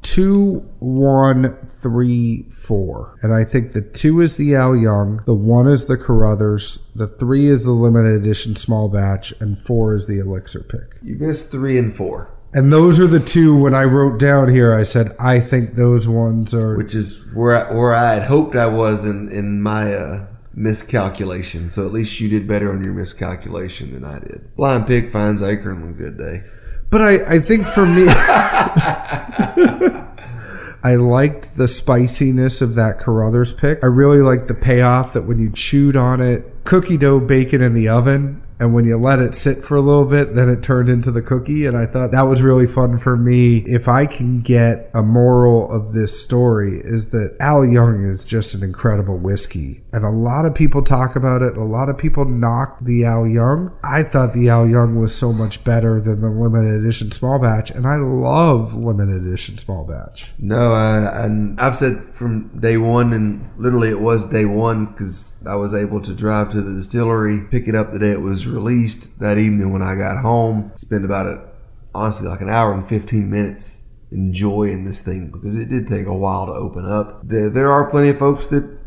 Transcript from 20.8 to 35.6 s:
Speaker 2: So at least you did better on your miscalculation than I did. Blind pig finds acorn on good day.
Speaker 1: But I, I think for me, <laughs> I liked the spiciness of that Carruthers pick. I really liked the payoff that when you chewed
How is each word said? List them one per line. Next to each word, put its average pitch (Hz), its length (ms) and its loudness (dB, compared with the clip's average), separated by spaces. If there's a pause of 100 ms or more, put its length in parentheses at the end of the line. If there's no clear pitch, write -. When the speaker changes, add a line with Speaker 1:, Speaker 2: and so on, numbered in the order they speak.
Speaker 2:
So 95 180 -6
at 95 60 -8
least 110 260 -6
you 110 100 -4
did 104 200 -2
better 101 240 -2
on 98 100 -6
your 95 100 -6
miscalculation 90 1000 -10
than 65 120 -14
I 71 140 -14
did. - 380 -18
Blind 131 320 0
pig 127 240 0
finds 104 300 -2
acorn 98 400 -6
on 82 100 -12
good 80 260 -12
day. 82 240 -10 (480)
Speaker 1:
But 214 120 4
I, 196 320 4
I 165 40 6
think 214 300 2
for 196 180 4
me, 175 200 6
<laughs> 170 40 8 (2750)
I 123 140 2
liked 123 600 0
the 127 120 2
spiciness 127 920 0
of 117 120 -2
that 110 240 0
Carruthers 113 540 0
pick. 151 320 0
I - 20 4
really 139 360 6
liked 127 260 2
the 123 60 -2
payoff 123 580 2
that 113 100 -2
when 117 160 -2
you 110 140 -2
chewed 139 420 2